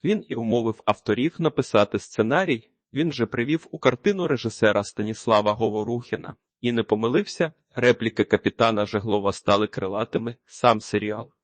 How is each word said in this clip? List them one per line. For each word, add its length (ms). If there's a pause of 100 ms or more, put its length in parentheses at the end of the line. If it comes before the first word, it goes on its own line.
Він 260
і 60
умовив 500
авторів 520
написати 640
сценарій, 680 (240)
він 180
же 140
привів 460
у 80
картину 480
режисера 560
Станіслава 720
Говорухіна. 800 (260)
І 100
не 120
помилився, 680 (240)
репліки 480
капітана 600
Жеглова 480
стали 340
крилатими, 680 (100)
сам 360
серіал — 500 (120)